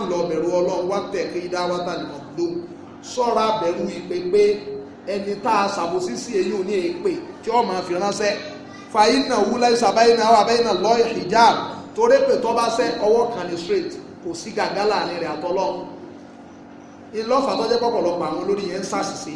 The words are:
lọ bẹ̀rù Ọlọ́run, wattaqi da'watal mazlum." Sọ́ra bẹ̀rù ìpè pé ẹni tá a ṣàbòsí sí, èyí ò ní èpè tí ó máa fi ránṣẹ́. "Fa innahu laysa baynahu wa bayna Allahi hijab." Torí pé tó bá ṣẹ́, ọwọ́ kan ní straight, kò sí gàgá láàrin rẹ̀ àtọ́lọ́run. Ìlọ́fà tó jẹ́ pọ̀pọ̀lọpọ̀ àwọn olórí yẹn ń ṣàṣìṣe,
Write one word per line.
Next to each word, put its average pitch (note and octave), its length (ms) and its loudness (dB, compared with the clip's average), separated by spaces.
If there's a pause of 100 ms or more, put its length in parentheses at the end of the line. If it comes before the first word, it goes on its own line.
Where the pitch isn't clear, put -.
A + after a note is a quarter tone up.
lọ F3 180 -2
bẹ̀rù D#3+ 240 -2
Ọlọ́run, F3+ 380 0
wattaqi F3+ 600 -4
da'watal F3+ 580 -4
mazlum." E3 460 -6 (480)
Sọ́ra A3+ 460 0 (120)
bẹ̀rù F3 280 -2
ìpè - 300 -8 (140)
pé G#3 140 6 (600)
ẹni G3 320 -4
tá A#3+ 140 -2
a G3+ 180 2
ṣàbòsí F3+ 480 -2
sí, - 160 -8
èyí G3+ 200 0
ò F#3+ 120 -2
ní G#3 100 -2 (120)
èpè F3+ 260 -2 (260)
tí - 120 -6
ó A#3 120 4
máa F#3 200 -2
fi F3 120 -4
ránṣẹ́. G3+ 380 0 (540)
"Fa G#3+ 220 4
innahu A#3+ 500 2
laysa A#3 340 4
baynahu A3+ 400 6
wa G#3 120 8
bayna A#3 260 2
Allahi G#3 400 4
hijab." G#3+ 440 6 (360)
Torí A#3+ 280 6
pé B3+ 180 4
tó A3+ 180 0
bá A#3 140 2
ṣẹ́, A#3 320 0
ọwọ́ A3+ 340 4
kan F3 140 -6
ní F3 100 -4
straight, F#3+ 340 -2 (260)
kò E3+ 140 -8
sí - 180 -12
gàgá F#3+ 360 -2
láàrin F3 340 -2
rẹ̀ D#3+ 80 -4
àtọ́lọ́run. F3 580 -4 (1200)
Ìlọ́fà A3+ 440 0
tó A3 120 0
jẹ́ A#3 120 2
pọ̀pọ̀lọpọ̀ F3 480 0
àwọn F#3 140 -4
olórí F#3+ 260 -2
yẹn F3+ 140 -4
ń G3 40 -6
ṣàṣìṣe, F3+ 520 -6